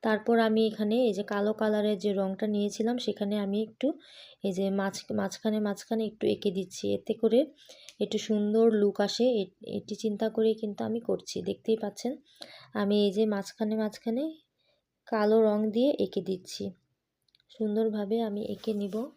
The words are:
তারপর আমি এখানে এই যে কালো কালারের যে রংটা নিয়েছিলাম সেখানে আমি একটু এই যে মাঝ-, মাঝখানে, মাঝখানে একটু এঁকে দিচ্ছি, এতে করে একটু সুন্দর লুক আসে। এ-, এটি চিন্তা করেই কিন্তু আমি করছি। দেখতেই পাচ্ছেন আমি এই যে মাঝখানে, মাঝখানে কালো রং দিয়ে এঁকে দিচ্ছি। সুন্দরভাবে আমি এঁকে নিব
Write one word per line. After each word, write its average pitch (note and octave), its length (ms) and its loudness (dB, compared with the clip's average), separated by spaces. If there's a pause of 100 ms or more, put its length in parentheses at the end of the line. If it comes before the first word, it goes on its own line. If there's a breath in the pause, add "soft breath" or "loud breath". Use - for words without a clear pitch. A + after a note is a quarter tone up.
তারপর A3 380 2
আমি A3 280 4
এখানে G#3+ 360 0
এই A3+ 100 2
যে G3 100 -4
কালো G3+ 300 0
কালারের G#3+ 440 0
যে G#3 160 0
রংটা F#3+ 340 -2
নিয়েছিলাম G#3+ 500 0
সেখানে G#3 420 -2
আমি G3+ 220 0
একটু A#3+ 320 -2 (500 loud breath)
এই G3 80 0
যে G3 180 0
মাঝ-, G3 440 -2
মাঝখানে, G#3+ 460 -2
মাঝখানে G#3+ 460 -2
একটু G#3+ 220 -2
এঁকে G3+ 240 0
দিচ্ছি, G3 420 -4
এতে G3+ 200 -2
করে A3+ 320 4 (540 loud breath)
একটু G#3 180 -2
সুন্দর G#3+ 540 4
লুক G3+ 300 2
আসে। G3+ 220 0
এ-, A#3 220 2 (180)
এটি - 320 -6
চিন্তা A3 340 -2
করেই A3 240 2
কিন্তু G#3+ 300 -6
আমি A3+ 160 -2
করছি। F#3+ 420 -4
দেখতেই G3 360 -2
পাচ্ছেন A3+ 380 -6 (580 loud breath)
আমি G#3 320 2
এই G3+ 60 2
যে G#3+ 140 2
মাঝখানে, G#3+ 500 -2
মাঝখানে A3+ 580 -4 (720)
কালো G#3+ 360 4
রং G#3+ 300 2
দিয়ে A#3+ 280 4
এঁকে F#3+ 220 0
দিচ্ছি। F#3+ 480 -6 (880)
সুন্দরভাবে G#3+ 640 0
আমি G#3 200 -4
এঁকে G#3 320 -4
নিব G3+ 220 -4 (220)